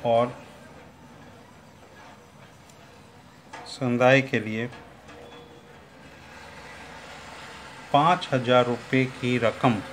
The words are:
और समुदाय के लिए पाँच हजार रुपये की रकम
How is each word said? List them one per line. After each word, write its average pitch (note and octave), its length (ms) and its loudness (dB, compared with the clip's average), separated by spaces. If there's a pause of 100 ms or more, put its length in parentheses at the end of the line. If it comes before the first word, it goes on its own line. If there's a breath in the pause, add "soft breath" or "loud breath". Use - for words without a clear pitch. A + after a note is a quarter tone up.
और A#2+ 380 2 (3250)
समुदाय B2+ 560 4
के B2 180 -2
लिए A2 300 -6 (3250)
पाँच E3 400 4
हजार B2 340 4
रुपये B2 380 0
की B2 340 -2
रकम A2 440 2 (100)